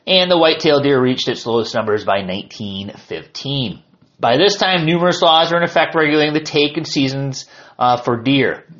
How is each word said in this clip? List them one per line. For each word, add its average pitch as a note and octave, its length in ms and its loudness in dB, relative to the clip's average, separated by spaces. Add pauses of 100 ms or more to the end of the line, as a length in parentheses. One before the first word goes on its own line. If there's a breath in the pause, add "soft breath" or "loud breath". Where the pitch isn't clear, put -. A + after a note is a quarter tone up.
and F3+ 240 2
the F3+ 80 4
white-tailed D#3+ 460 2
deer C#3 180 4
reached B2+ 280 0
its A#2 160 -6
lowest A2+ 280 -2
numbers G#2 300 -2
by G2 200 0
nineteen G2 680 -10 (160)
fifteen. B2+ 760 -8 (360)
By B2 180 2
this G3 200 2
time, F#3 280 0
numerous E3+ 360 0
laws E3 300 4
were E3+ 60 2
in E3+ 60 0
effect E3 320 0
regulating D3+ 380 2
the D3+ 60 0
take D3 380 -2
and D#3+ 100 -6
seasons, C3+ 580 -4 (320 loud breath)
uh, B2 200 2
for A#2+ 240 -4
deer. B2 420 0 (160)